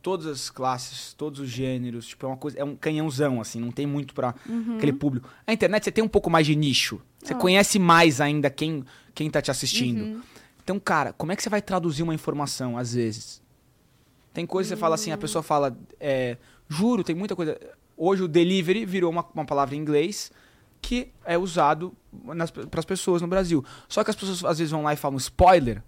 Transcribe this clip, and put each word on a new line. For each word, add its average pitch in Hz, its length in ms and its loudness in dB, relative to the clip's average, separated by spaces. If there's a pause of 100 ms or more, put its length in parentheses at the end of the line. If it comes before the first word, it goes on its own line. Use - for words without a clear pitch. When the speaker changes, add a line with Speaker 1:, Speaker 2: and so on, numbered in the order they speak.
Speaker 1:
todas 180 260 -4
as 135 220 -8
classes, - 640 -6
todos 143 280 -8
os 135 80 -6
gêneros, 123 580 -6
tipo, - 180 -14
é 131 40 -4
uma 131 80 -8
coisa, 143 200 -10
é 139 60 -4
um 143 120 -6
canhãozão, 147 680 0
assim, 110 180 -8
não 117 120 -4
tem 135 140 -4
muito 143 280 -6
pra 127 200 -2 (140)
Speaker 2:
Uhum. 226 300 -4
Speaker 1:
aquele 151 160 2
público. 139 340 -2 (180)
A 214 60 -2
internet, 214 320 2
você 196 80 -2
tem - 120 2
um 220 40 2
pouco 202 220 2
mais 165 180 6
de 151 80 4
nicho. 139 460 0 (200)
Você - 120 -8
Speaker 2:
Ah. 254 40 -4
Speaker 1:
conhece 202 400 4
mais 165 440 8
ainda 147 280 2
quem, 151 360 -4 (280)
quem 156 160 -4
tá 151 120 0
te 143 100 -2
assistindo. 127 500 -2
Speaker 3:
Uhum. 220 200 -8 (420)
Speaker 1:
Então, 190 160 -4
cara, 147 320 0
como 156 220 -4
é - 20 0
que - 80 -8
você 226 60 -4
vai 208 120 0
traduzir 165 420 -2
uma 165 100 0
informação, 139 640 -4
às 120 160 -4
vezes? 113 480 -4 (920)
Tem 170 120 -4
coisa 190 240 -2
que 190 60 -4
você - 40 -10
fala 165 160 2
assim, 160 160 -6
a 156 40 -2
Speaker 2:
Hum. 143 40 -12
Speaker 1:
pessoa 160 240 -4
fala, 143 340 0 (220)
é, 127 380 -2 (320)
juro, 196 340 0
tem 165 120 -4
muita 202 200 -6
coisa. 160 240 -4 (380)
Hoje 190 260 2
o 185 40 -2
delivery 180 580 2
virou 180 260 0
uma, 170 220 -4
uma 156 120 -4
palavra 139 300 0
em 147 40 -6
inglês 151 520 0 (500)
que 247 300 -4 (140)
é 170 120 0
usado 170 560 0 (300)
nas, 165 280 -6
pras 160 340 -6
pessoas 180 360 0
no 170 60 -4
Brasil. 170 380 2 (240)
Só - 120 0
que - 100 0
as 202 40 -2
pessoas, 185 300 -8
às 160 140 0
vezes, 160 120 -2
vão 156 120 -4
lá 151 100 0
e - 20 0
falam 139 220 -4
spoiler. 139 720 6